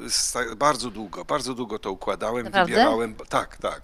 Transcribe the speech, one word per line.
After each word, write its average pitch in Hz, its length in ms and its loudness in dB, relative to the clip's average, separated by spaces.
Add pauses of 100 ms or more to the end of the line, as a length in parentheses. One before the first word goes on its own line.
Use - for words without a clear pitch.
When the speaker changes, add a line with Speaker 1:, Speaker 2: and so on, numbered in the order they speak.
Speaker 1:
sta-, 117 460 -2
bardzo 123 360 2
długo, 98 340 -10
bardzo 131 280 -2
długo 110 260 -6
to 101 120 -6
układałem, 107 520 -2
Speaker 2:
Naprawdę? 180 300 2
Speaker 1:
wybierałem. 208 420 4
Tak, - 420 -2
tak, - 260 -6